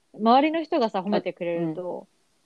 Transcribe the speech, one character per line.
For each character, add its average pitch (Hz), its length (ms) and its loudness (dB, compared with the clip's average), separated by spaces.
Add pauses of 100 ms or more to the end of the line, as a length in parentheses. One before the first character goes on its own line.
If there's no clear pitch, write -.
(140)
周 226 280 6
り 311 120 2
の 320 100 -2
人 320 160 -2
が 226 100 0
さ、 202 120 -4
褒 185 80 -6
め 208 120 0
て 175 120 -6
く - 100 -8
れ 170 160 -2
る 160 140 -2
と、 180 340 -10 (380)